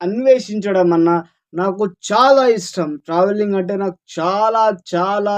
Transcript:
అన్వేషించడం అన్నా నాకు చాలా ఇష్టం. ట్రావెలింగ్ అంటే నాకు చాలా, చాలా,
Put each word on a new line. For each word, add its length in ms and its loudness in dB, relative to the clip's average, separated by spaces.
అన్వేషించడం 920 2
అన్నా 180 4
నాకు 240 -2
చాలా 340 4
ఇష్టం. 320 -6
ట్రావెలింగ్ 520 0
అంటే 240 -4
నాకు 140 -6
చాలా, 480 0
చాలా, 460 -2